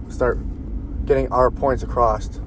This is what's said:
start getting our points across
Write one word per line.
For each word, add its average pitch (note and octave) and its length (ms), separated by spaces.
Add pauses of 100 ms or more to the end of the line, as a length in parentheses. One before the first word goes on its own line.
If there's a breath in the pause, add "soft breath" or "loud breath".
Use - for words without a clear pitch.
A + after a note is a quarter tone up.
start A#2+ 300 (680)
getting C3+ 260
our B2 180
points C3 320
across A2 640